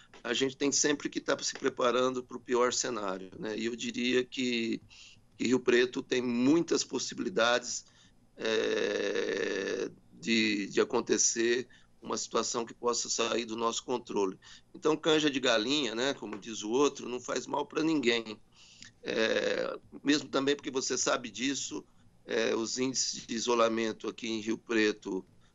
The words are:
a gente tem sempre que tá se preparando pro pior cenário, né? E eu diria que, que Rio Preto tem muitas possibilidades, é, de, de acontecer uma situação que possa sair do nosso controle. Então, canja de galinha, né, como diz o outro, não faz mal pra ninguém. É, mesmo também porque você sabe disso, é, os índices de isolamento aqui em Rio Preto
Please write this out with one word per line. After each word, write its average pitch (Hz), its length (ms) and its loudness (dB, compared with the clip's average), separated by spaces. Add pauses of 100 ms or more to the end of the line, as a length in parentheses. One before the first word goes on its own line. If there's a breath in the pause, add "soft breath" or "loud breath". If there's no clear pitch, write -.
(220 loud breath)
a 117 100 -2
gente 135 240 0
tem 143 140 0
sempre 151 380 2
que 160 120 -8
tá 143 200 0
se - 140 -4
preparando 127 680 0
pro 123 160 -12
pior 123 340 2
cenário, 98 640 -4
né? 110 220 -4
E 113 80 -2
eu 120 80 -4
diria 123 500 0
que, 120 560 -2 (560 loud breath)
que - 100 0
Rio 127 120 4
Preto 123 440 4
tem 127 200 0
muitas 135 640 4
possibilidades, 117 1000 -2 (520 soft breath)
é, 104 1500 -2 (280)
de, 110 480 2
de - 140 0
acontecer 117 880 2 (340 soft breath)
uma 113 140 -6
situação 117 480 -2
que 98 100 -12
possa 120 340 -2
sair 117 360 0
do 110 100 -8
nosso 117 300 -2
controle. 104 540 -2 (360 loud breath)
Então, 151 220 0
canja 151 340 2
de 131 80 0
galinha, 123 560 2
né, 131 200 0
como 110 240 -10
diz 104 240 -10
o 107 80 -4
outro, 123 380 2
não 123 120 -6
faz - 260 -4
mal 143 200 -4
pra 156 160 -4
ninguém. 117 560 2 (640 loud breath)
É, 110 760 0 (240)
mesmo 139 260 2
também 139 280 0
porque 143 140 -8
você 127 260 -4
sabe 123 340 -2
disso, 131 540 -6 (400 soft breath)
é, 113 300 0
os 113 240 -2
índices - 480 -2
de 123 80 -6
isolamento 113 720 2
aqui 107 180 -8
em 110 140 -4
Rio 110 180 -2
Preto 104 640 0 (300 soft breath)